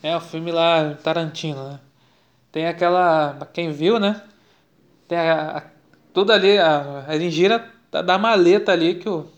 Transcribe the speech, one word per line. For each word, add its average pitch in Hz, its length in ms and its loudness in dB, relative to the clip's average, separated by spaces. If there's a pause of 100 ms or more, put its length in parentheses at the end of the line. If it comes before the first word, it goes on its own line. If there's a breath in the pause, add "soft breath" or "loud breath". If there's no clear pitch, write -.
É, 160 120 -4
o 165 60 -4
filme 170 320 -10
lá, 165 500 2
Tarantino, 156 680 -6
né? 139 100 -16 (720)
Tem 160 140 -4
aquela, 170 680 2
pra 143 140 -14
quem 170 260 -6
viu, 170 260 0
né? 208 220 -2 (880 soft breath)
Tem 170 80 -4
a, 156 400 0
a, 151 60 -10 (500)
tudo 202 220 2
ali, 196 240 4
a, 143 500 0
a, 156 80 -4
ele 170 140 -2
gira 196 340 0 (260)
da, 160 120 -4
da 185 160 0
maleta 202 540 4
ali, 170 240 0
que 196 120 -10
o 165 180 -6 (120)